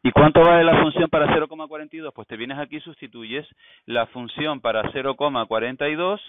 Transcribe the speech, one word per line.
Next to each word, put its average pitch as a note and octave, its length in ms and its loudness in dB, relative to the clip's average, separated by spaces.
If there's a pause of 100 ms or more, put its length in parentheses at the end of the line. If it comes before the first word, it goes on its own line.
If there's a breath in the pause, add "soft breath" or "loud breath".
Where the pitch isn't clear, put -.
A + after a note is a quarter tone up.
¿Y B2 80 2
cuánto D3+ 300 6
vale E3+ 220 8
la E3 180 4
función D#3+ 280 0
para D3 240 0
cero D#3 140 0
coma D#3 200 -16
cuarenta D3+ 280 -16
y D#3+ 40 -14
dos? D3+ 140 -14
Pues G#2+ 140 -20
te A#2 80 -14
vienes B2 220 -10
aquí D3 200 -12
y D3 40 -14
sustituyes A#2+ 680 -14 (380 soft breath)
la A#2 220 -4
función C3 520 -8
para A2 320 -4
cero C3+ 240 -6
coma C3+ 300 -2
cuarenta B2 420 -4
y D3+ 80 -4
dos F#3 340 -4